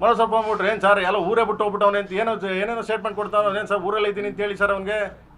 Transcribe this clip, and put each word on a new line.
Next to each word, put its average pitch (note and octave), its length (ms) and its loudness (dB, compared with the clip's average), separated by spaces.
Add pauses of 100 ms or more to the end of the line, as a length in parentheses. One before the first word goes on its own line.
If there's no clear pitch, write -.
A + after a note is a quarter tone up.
ಮನೋಹರ್ G#3+ 160 4
ಸರ್ A3+ 120 4
ಫೋನ್ A3 180 0
ಮಾಡ್ಬಿಟ್ರು, G3 200 0
"ಏನ್ G#3+ 140 0
ಸರ್ G3 180 6
ಎಲ್ಲ F#3 180 0
ಊರೇ G#3+ 280 2
ಬಿಟ್ಟು G#3+ 200 0
ಹೋಗ್ಬಿಟ್ಟವನೆ" G3+ 340 2
ಅಂತ F#3+ 140 -6
ಏನೋ A3 240 0
ಜ-, G3 80 -8
ಏನೇನೋ G3+ 360 -2
ಸ್ಟೇಟ್ಮೆಂಟ್ G#3+ 360 -4
ಕೊಡ್ತಾವನು. G#3 420 0
"ಏನ್ G#3+ 80 -6
ಸರ್ G3+ 120 0
ಊರಲ್ಲಿ G#3 300 0
ಇದ್ದೀನಿ G3+ 200 -4
ಅಂತ F#3 120 -6
ಹೇಳಿ G3+ 160 -4
ಸರ್ G3+ 140 2
ಅವ್ನಿಗೆ, G3 500 -4 (180)